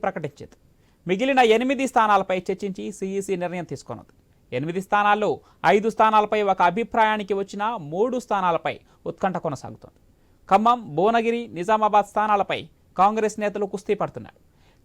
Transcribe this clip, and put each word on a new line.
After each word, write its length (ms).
ప్రకటించింది. 520
మిగిలిన 340
ఎనిమిది 360
స్థానాలపై 540
చర్చించి 400
సీఈసీ 420
నిర్ణయం 300
తీసుకోనుంది. 420
ఎనిమిది 340
స్థానాల్లో 440
ఐదు 220
స్థానాలపై 440
ఒక 160
అభిప్రాయానికి 720
వచ్చినా 260
మూడు 340
స్థానాలపై 480
ఉత్కంఠ 240
కొనసాగుతోంది. 520
ఖమ్మం, 320
భువనగిరి, 480
నిజామాబాద్ 540
స్థానాలపై 460
కాంగ్రెస్ 420
నేతలు 300
కుస్తీ 280
పడుతున్నారు. 360